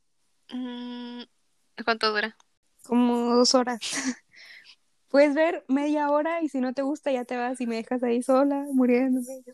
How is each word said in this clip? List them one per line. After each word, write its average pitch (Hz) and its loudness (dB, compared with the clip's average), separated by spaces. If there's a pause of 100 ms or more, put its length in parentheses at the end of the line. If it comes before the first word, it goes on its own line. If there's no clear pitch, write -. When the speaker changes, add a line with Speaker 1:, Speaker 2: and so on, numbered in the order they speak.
(500)
Speaker 1:
Mm, 240 -12 (640)
¿cuánto 220 2
dura? 214 -2 (480)
Speaker 2:
Como 240 2
dos 247 6
horas. 240 0
<laughs> - -6 (840)
Puedes 285 6
ver 320 0
media 285 0
hora 320 0
y 294 -4
si 262 -4
no 254 -4
te 277 -4
gusta 285 -4
ya 247 -4
te 254 -8
vas 247 -6
y 247 -2
me 233 -4
dejas 240 -4
ahí 240 0
sola, 277 2
muriéndome 254 2
yo 247 -20